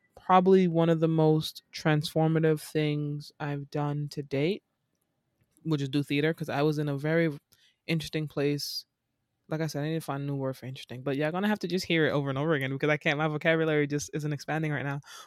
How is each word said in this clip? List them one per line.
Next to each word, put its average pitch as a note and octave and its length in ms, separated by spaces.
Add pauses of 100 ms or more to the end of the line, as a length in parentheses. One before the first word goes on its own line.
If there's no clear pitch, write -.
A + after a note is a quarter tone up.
(200)
probably F#3 480
one E3 220
of E3 100
the D#3+ 80
most D#3 560 (100)
transformative D#3+ 840
things D3 800
I've C#3+ 320
done D3 380
to - 120
date, C#3+ 400 (1000)
which D3+ 180
is C#3 80
do C#3+ 140
theater, D3 300
'cause D#3 160
I C#3 140
was D3+ 160
in D3 100
a C#3+ 80
very D#3+ 320 (580)
interesting D#3 400
place C#3+ 560 (680)
like D#3 120
I D#3+ 60
said, D3 160
I D3+ 60
need D#3+ 60
to D#3+ 60
find C#3 220
a - 20
new C#3+ 100
word C3 220
for - 80
interesting. B2+ 380
But C#3 140
yeah, D3+ 100
I'm D#3 60
gonna F#3+ 140
have G#3+ 120
to F#3+ 80
just F3+ 180
hear E3 220
it G2+ 40
over C#3 180
and C3 80
over D#3 160
again C3+ 180
because C3+ 180
I D3+ 80
can't, D3 200
my D#3 100
vocabulary D#3 600
just C#3+ 260
isn't D3+ 200
expanding D3+ 380
right C3+ 140
now. C#3+ 140 (280)